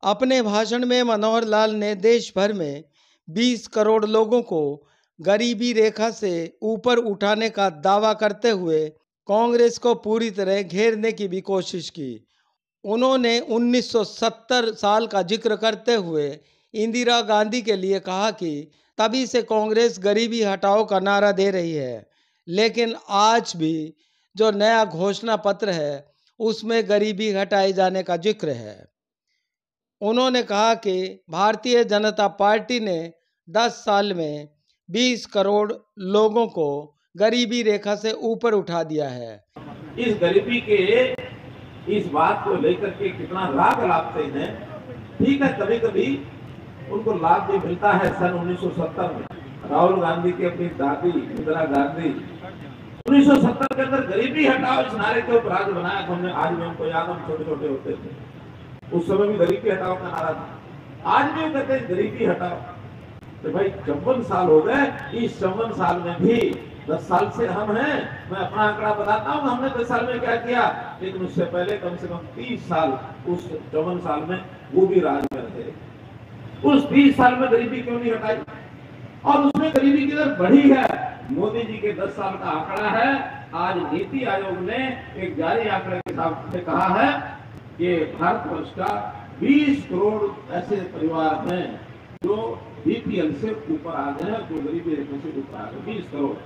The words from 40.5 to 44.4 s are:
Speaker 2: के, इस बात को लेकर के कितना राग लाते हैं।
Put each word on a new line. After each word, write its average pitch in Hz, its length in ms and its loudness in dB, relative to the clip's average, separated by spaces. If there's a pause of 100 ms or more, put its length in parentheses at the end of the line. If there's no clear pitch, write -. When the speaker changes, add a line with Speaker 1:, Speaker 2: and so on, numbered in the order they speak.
Speaker 2:
के, 214 500 4 (840)
इस - 80 -2
बात - 400 0
को - 100 0
लेकर 190 340 0
के 196 200 -4
कितना 185 360 -6
राग - 440 2
लाते 160 340 0
हैं। 139 280 -6 (640)